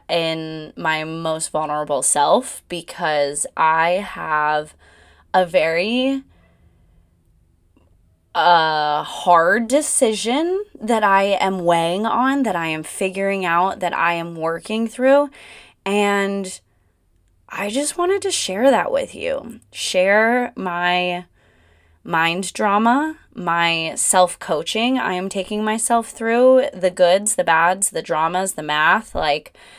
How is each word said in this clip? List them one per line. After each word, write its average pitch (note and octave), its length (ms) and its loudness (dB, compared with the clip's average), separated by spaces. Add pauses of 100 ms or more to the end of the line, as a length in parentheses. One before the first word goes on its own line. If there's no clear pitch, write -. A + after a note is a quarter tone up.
in D#3+ 720 -4
my D#3 280 -4
most D#3+ 440 -6
vulnerable D3 540 -4
self, D#3 680 2
because D3+ 800 -4 (100)
I D#3+ 360 2
have D#3 840 -4 (580)
a F#3 140 4
very, G3+ 760 0 (2250)
uh, D#3 680 4
hard F#3 640 2
decision C#4 960 0 (160)
that A3 220 0
I G3 200 4
am F#3+ 420 0
weighing F3 420 0
on, C4+ 360 0
that G#3 120 0
I E3 100 -2
am D#3 160 -4
figuring F#3+ 640 -4
out, F3 340 0
that F3+ 140 -2
I E3+ 200 0
am E3+ 220 -6
working E3 520 -4
through, C#4 420 2 (560)
and G3 720 -2 (880)
I G3+ 220 -8
just C#4+ 260 -4
wanted F#4 280 0
to G4 80 -4
share A3+ 400 0
that G3 200 0
with - 220 -4
you. - 460 -8 (120)
Share A3 840 2
my F3+ 680 -2 (800)
mind E3+ 500 0
drama, A#3 640 2 (180)
my E3 600 -2
self-coaching G3 1000 0
I F#3 160 -2
am F#3 160 -4
taking G3+ 340 -6
myself A3 460 -2
through, B3 640 4
the F#3 160 -2
goods, F#3 460 2
the F3+ 80 0
bads, E3+ 480 2
the D#3+ 100 -6
dramas, E3 520 -2
the D3+ 100 -10
math, D#3 500 0
like, D3+ 420 -2 (240)